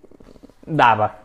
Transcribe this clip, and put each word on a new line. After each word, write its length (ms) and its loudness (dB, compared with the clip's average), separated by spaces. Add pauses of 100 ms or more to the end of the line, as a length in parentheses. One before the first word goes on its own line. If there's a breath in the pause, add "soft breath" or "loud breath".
(680)
dava. 480 0 (100)